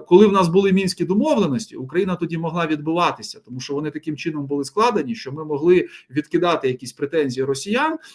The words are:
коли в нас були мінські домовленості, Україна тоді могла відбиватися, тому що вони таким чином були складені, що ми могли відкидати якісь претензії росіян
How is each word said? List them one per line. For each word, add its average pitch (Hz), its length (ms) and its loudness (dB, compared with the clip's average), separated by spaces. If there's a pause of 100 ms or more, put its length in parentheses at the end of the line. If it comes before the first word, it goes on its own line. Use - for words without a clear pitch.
коли 202 180 10
в 196 60 4
нас 185 160 4
були 196 240 4
мінські 185 320 0
домовленості, 190 720 0
Україна 170 400 -2
тоді 165 220 -4
могла 165 280 -4
відбиватися, 156 800 -2
тому 127 160 -14
що 139 140 -8
вони 147 160 -4
таким 151 260 -8
чином 151 300 -6
були 143 180 -4
складені, 196 500 -2
що 127 180 -12
ми 156 120 -10
могли 156 440 2 (220)
відкидати 156 580 0
якісь 127 240 -6
претензії 139 520 -2
росіян 226 540 -2 (160)